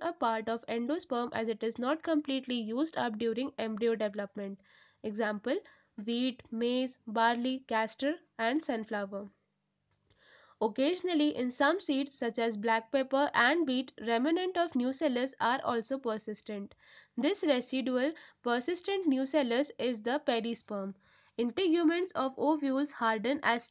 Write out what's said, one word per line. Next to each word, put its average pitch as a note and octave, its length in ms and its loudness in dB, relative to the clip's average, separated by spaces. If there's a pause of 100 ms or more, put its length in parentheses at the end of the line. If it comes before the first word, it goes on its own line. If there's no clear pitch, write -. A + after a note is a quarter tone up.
a E4+ 100 -2
part A3+ 380 0
of A#3 160 -4
endosperm A#3+ 640 -2
as A3 160 -2
it A3 140 -4
is A3+ 160 -4
not C#4 240 0
completely C4+ 540 0
used A#3+ 420 -2
up A#3+ 180 -2
during A#3 400 -2
embryo A3+ 380 0
development. G3+ 640 -6 (420)
Example, G#3+ 540 -2 (480)
wheat, A#3+ 460 -2
maize, B3 560 0
barley, A#3+ 640 0
castor, A3+ 480 0 (220)
and B3 240 0
sunflower. G#3 680 -6 (1300)
Occasionally, D4 800 2
in B3 140 -2
some D4+ 300 2
seeds C#4 340 -2
such A#3 240 -4
as A3+ 180 0
black A3+ 340 0
pepper C4+ 440 2
and C#4+ 320 4
beet, B3+ 340 -2
remnant D#4 560 0
of E4+ 180 0
nucellus C4 640 0
are B3 240 0
also A#3 360 -2
persistent. G#3+ 760 -6 (400)
This D4+ 280 0
residual C4 720 2 (300)
persistent F4 640 -2
nucellus C4+ 720 2
is A#3+ 220 0
the A#3 180 0
perisperm. A3 760 -4 (420)
Integuments E4+ 800 4
of C4 240 0
ovules C#4+ 520 2
harden A3+ 520 0
as A#3 280 0